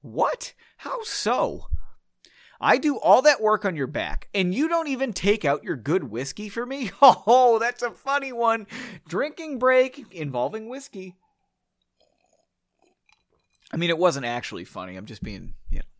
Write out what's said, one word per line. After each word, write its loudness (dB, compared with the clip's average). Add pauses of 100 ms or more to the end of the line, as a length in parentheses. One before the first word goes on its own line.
"What? -4 (240)
How -10
so?" -4 (920)
"I 4
do 0
all 6
that 6
work 2
on -2
your -4
back, -4
and 0
you 0
don't 0
even -2
take 0
out 0
your -4
good -2
whiskey -8
for -6
me?" -6
<laughs> 2
Oh, 8
that's -2
a -2
funny -4
one. 0 (400)
Drinking -6
break 2
involving -4
whiskey. -12 (2500)
I -6
mean, -2
it 2
wasn't 2
actually -6
funny. -12
I'm -14
just -12
being, -10 (160)
you 2
know -4 (140)